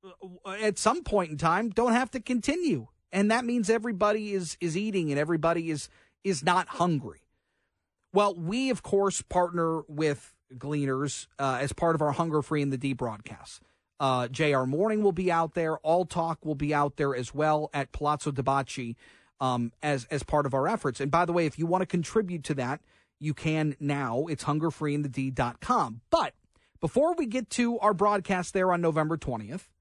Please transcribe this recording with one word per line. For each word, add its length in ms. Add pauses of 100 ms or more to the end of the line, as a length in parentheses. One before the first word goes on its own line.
uh, 460
at 260
some 260
point 280
in 60
time, 340
don't 220
have 180
to 80
continue. 640 (260)
And 200
that 140
means 220
everybody 680
is, 280
is 160
eating 320
and 100
everybody 520
is, 180 (340)
is 200
not 240
hungry. 540 (920)
Well, 220
we, 340
of 140
course, 400
partner 640
with 480 (200)
Gleaners, 720 (120)
uh, 200
as 140
part 220
of 80
our 80
Hunger 320
Free 180
in 80
the 80
D 160
broadcasts. 680 (400)
Uh, 280
J 260
R 140
Morning 340
will 120
be 180
out 240
there. 240
All 260
Talk 400
will 80
be 220
out 220
there 180
as 180
well 400
at 180
Palazzo 400
Debacci, 640 (460)
um, 300 (100)
as, 300
as 100
part 240
of 80
our 140
efforts. 320
And 100
by 140
the 80
way, 140
if 120
you 80
want 160
to 40
contribute 600
to 100
that, 260 (380)
you 140
can 460
now. 480
It's 160
hunger 260
free 240
in 80
the 80
D 220
dot 280
com. 500
But 240 (460)
before 340
we 120
get 260
to 280
our 140
broadcast 600
there 180
on 80
November 380
twentieth 520 (120)